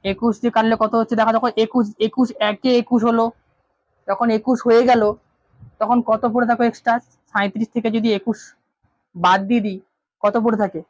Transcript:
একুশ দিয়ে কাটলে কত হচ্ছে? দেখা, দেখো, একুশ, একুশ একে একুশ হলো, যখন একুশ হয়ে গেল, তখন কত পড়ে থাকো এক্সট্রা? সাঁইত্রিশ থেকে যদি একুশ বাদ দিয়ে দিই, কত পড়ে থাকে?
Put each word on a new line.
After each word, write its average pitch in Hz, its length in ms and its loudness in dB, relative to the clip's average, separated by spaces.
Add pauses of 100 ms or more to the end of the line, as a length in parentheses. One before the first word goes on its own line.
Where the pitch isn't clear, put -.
একুশ 208 360 -2
দিয়ে 240 100 -2
কাটলে 220 300 2
কত 220 140 0
হচ্ছে? 226 220 0
দেখা, 220 160 2
দেখো, 226 240 0
একুশ, 220 300 0 (120)
একুশ 226 300 0 (120)
একে 214 380 -2
একুশ 233 260 0
হলো, 233 200 2 (840)
যখন 226 220 0
একুশ 226 360 0
হয়ে 233 180 6
গেল, 240 180 4 (760)
তখন 233 240 0
কত 220 240 -2
পড়ে 233 200 0
থাকো 233 160 0
এক্সট্রা? 233 320 -2 (400)
সাঁইত্রিশ 202 400 -2
থেকে 233 160 -4
যদি 226 220 -2
একুশ 208 260 -4 (760)
বাদ 180 240 2
দিয়ে 220 200 0
দিই, 196 200 -6 (400)
কত 208 160 0
পড়ে 220 200 0
থাকে? 190 340 -4